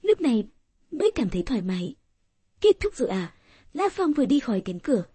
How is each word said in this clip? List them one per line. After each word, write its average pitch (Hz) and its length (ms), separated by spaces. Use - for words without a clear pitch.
Lúc 427 200
này, 233 260
mới 403 240
cảm 214 140
thấy 180 140
thoải 233 180
mái. 180 340
"Kết 415 180
thúc - 160
rồi 254 140
à?" 185 240
La 370 160
Phong 339 240
vừa 294 120
đi 285 140
khỏi 202 220
cánh 180 180
cửa 262 240